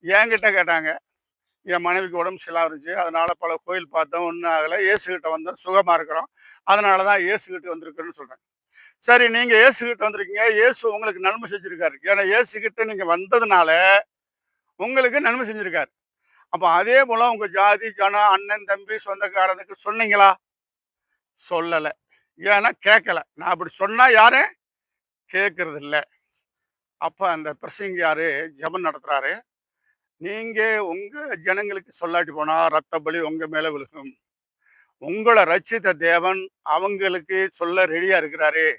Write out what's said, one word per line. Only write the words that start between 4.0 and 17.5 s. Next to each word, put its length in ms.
ஒண்ணும் 260
ஆகல, 280
இயேசு 260
கிட்ட 240
வந்தோம், 280
சுகமா 360
இருக்கிறோம், 340
அதனாலதான் 560
இயேசு 260
கிட்ட 200
வந்திருக்கிறேன்னு" 500
சொல்றேன். 240
சரி, 240
நீங்க 260
இயேசு 260
கிட்ட 220
வந்திருக்கீங்க, 500
இயேசு 380
உங்களுக்கு 300
நன்மை 280
செஞ்சிருக்காரு. 540
ஏன்னா 220
இயேசு 360
கிட்ட 240
நீங்க 220
வந்ததுனால 640
உங்களுக்கு 400
நன்மை 240
செஞ்சிருக்காரு. 460
அப்ப 180
அதே 340
போல 260
உங்க 180
ஜாதி, 440